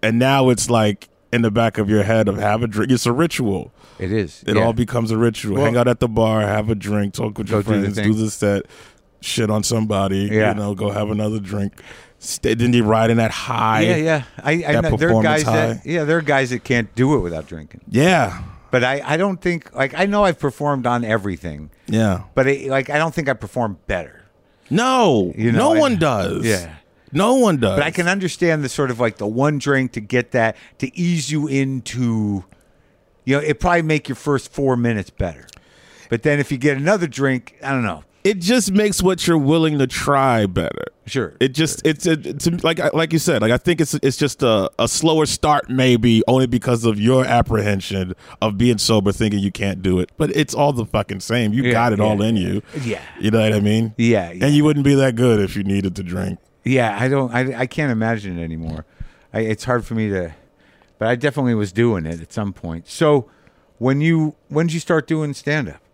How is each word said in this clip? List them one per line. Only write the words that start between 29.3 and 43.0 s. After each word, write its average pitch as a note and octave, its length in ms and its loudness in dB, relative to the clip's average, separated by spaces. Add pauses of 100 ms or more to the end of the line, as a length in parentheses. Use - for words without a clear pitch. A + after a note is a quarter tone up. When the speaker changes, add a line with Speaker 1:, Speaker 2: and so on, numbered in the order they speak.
Speaker 2:
drink C3+ 360 0
to A#2 80 -8
get A#2+ 300 -2
that, A2+ 240 2 (240)
to C3 180 -6
ease E3+ 340 0
you D3+ 160 -2
into, A#2+ 960 -2 (840)
you C3 100 2
know, C#3+ 60 0
it D3+ 180 -2
probably F3 240 2
make D#3 260 0
your B2+ 60 -4
first - 360 -4
four C3+ 240 0
minutes A#2 340 -2
better. - 380 -8 (600)
But A#2 140 -2
then D3 160 2
if C#3+ 120 -2
you C#3 60 -4
get C3+ 200 0
another F3 300 0
drink, C3 560 -4
I C3+ 80 -6
don't C3 120 0
know. F2 200 -6 (200)
Speaker 1:
It G3 160 2
just G3+ 320 2
makes G#3 320 2
what F#3 240 0
you're E3 100 4
willing D3+ 420 2
to C3 80 2
try C3 580 2
better. F2 400 -4 (200)
Speaker 2:
Sure. A2 360 -4
Speaker 1:
It C3+ 80 2
just, D3 360 -2
it's, D#3 200 0
it, E3 200 0
it's - 220 -4 (160)
like, E3 160 0 (140)
like D#3 180 0